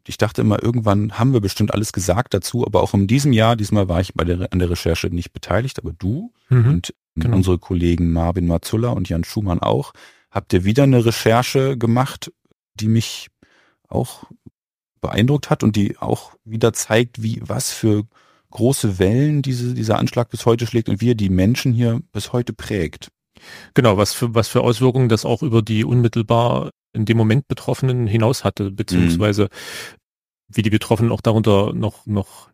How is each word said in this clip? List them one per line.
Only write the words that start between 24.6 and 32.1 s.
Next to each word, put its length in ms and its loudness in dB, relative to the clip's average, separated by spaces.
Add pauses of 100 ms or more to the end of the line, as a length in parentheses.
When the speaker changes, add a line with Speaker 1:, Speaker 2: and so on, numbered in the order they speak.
Speaker 2:
Auswirkungen 460 2
das 160 2
auch 180 -2
über 200 2
die 240 0
unmittelbar 840 0 (240)
in 120 -2
dem 100 2
Moment 320 2
Betroffenen 600 -2
hinaus 360 0
hatte, 280 -4
beziehungsweise 720 0
Speaker 1:
Mhm. 40 0 (1080)
Speaker 2:
wie 100 -2
die 60 -2
Betroffenen 440 0
auch 80 -6
darunter 520 2
noch, 320 -6
noch 480 -6